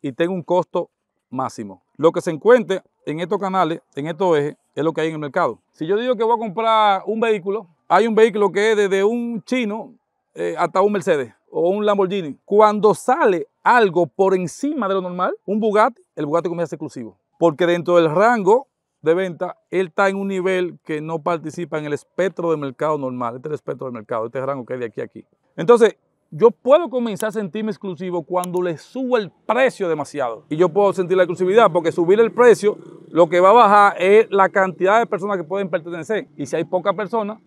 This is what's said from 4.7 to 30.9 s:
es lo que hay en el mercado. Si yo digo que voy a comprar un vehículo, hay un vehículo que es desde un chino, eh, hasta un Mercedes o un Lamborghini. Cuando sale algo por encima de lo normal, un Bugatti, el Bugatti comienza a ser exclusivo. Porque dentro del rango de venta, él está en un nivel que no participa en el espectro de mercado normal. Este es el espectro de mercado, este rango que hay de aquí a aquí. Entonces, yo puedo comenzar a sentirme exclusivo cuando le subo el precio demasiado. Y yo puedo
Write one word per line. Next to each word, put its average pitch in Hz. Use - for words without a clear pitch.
es 143
lo 160
que 156
hay 160
en 160
el 156
mercado. 147
Si 156
yo 202
digo 247
que 214
voy 233
a -
comprar 214
un 220
vehículo, 208
hay 196
un 226
vehículo 208
que 208
es 208
desde 196
un 233
chino, 226
eh, 170
hasta 175
un 208
Mercedes 160
o 165
un 208
Lamborghini. 196
Cuando 208
sale 240
algo 185
por 190
encima 214
de 190
lo 190
normal, 185
un 208
Bugatti, 214
el 147
Bugatti 165
comienza 170
a -
ser 165
exclusivo. 131
Porque 170
dentro 175
del 160
rango 220
de 156
venta, 180
él 180
está 196
en 196
un 196
nivel 180
que 151
no 160
participa 156
en 151
el 147
espectro 170
de 156
mercado 147
normal. 123
Este 131
es 156
el 147
espectro 135
de 123
mercado, 113
este 131
rango 131
que 127
hay 127
de 120
aquí 113
a -
aquí. -
Entonces, 220
yo 202
puedo 294
comenzar 226
a -
sentirme 214
exclusivo 180
cuando 180
le 175
subo 247
el 202
precio 220
demasiado. 139
Y 156
yo 175
puedo 196